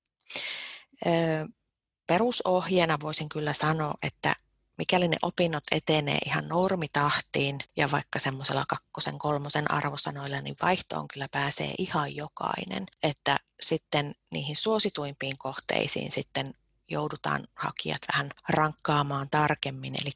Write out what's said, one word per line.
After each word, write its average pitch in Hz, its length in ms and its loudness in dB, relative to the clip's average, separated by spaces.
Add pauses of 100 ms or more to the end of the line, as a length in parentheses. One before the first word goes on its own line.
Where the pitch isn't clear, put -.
(1080)
Ö, 170 40 4 (960)
perusohjeena 180 960 4
voisin 151 260 -2
kyllä 151 240 -2
sanoa, 156 500 2
että - 320 0 (440)
mikäli 175 300 4
ne 156 140 2
opinnot 170 480 0
etenee 147 560 2
ihan 147 220 -2
normitahtiin 151 1120 0 (180)
ja 143 140 2
vaikka 143 280 -2
semmoisella 135 500 0
kakkosen, - 500 -4
kolmosen 147 520 0
arvosanoilla, 143 720 -2
niin 139 220 -8
vaihtoon 170 460 0
kyllä 139 200 -8
pääsee 143 500 0
ihan 147 380 -2
jokainen. - 680 -6 (160)
Että 143 340 2 (240)
sitten 147 540 0 (160)
niihin 151 260 -4
suosituimpiin 147 840 0
kohteisiin - 720 -2
sitten 135 420 -4 (360)
joudutaan 151 540 -2 (100)
hakijat - 460 -4 (120)
vähän 139 180 -2 (180)
rankkaamaan 147 840 0
tarkemmin, 135 720 0
eli 139 140 -4